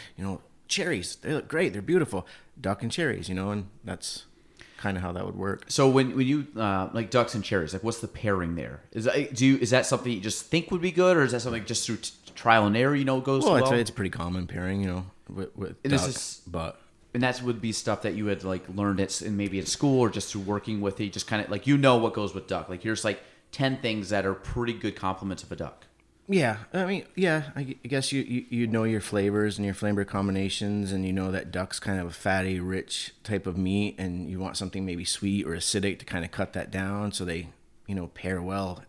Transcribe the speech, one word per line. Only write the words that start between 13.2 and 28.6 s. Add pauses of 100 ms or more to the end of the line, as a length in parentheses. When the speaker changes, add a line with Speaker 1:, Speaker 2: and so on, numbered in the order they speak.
Speaker 2:
goes
Speaker 1:
Well,
Speaker 2:
well?
Speaker 1:
it's
a,
it's
a
pretty
common
pairing,
you
know, (220)
with,
with
Speaker 2:
And
Speaker 1:
duck,
Speaker 2:
this
is
Speaker 1:
but (340)
Speaker 2:
and
that's
would
be
stuff
that
you
had,
like,
learned
at
s-,
and
maybe
at
school
or
just
through
working
with
it,
just
kinda,
like,
you
know
what
goes
with
duck.
Like,
here's,
like, (300)
ten
things
that
are
pretty
good
complements
of
a
duck. (400)
Speaker 1:
Yeah, (160)
I
mean, (100)
yeah,
I
gu-,
I
guess
you,
you,
you